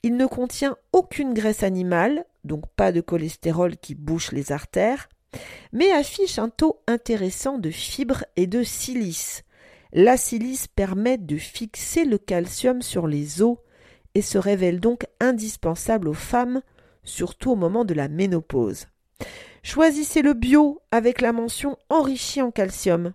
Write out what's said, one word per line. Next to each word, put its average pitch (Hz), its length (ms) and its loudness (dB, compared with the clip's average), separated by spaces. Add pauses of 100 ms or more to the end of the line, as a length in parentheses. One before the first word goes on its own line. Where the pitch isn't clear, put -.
Il 240 140 0
ne 262 80 4
contient 254 500 -2 (160)
aucune 294 420 2
graisse 214 300 0
animale, 185 640 0 (180)
donc 151 220 -8 (100)
pas 196 160 4
de 170 80 2
cholestérol 165 760 -2
qui - 180 -14
bouche 156 380 -4
les 139 180 -4
artères, 196 560 -2 (640)
mais 330 200 4
affiche 359 460 0
un 226 120 -2
taux - 360 0
intéressant 233 720 -2
de 165 120 -4
fibres - 560 -4 (100)
et 180 100 4
de 214 160 -2
silice. - 840 -6 (480)
La 233 240 8
silice 254 500 -4
permet 202 500 0
de 151 200 -4
fixer - 680 -4
le 233 140 2
calcium 202 640 0
sur 170 260 -4
les 147 340 -2
os 240 180 4 (560)
et 202 60 4
se - 160 -2
révèle 185 440 2
donc 240 240 0 (160)
indispensable 214 880 0
aux 151 40 -2
femmes, 247 480 -2 (440)
surtout - 460 -4
au 240 40 4
moment 196 300 2
de 180 80 -2
la 143 160 -2
ménopause. 156 760 -2 (760)
Choisissez 302 580 2
le 285 120 6
bio 285 480 4 (100)
avec 233 300 2
la 233 100 2
mention 233 460 -4 (100)
enrichi 277 540 0
en 240 100 0
calcium. 180 640 0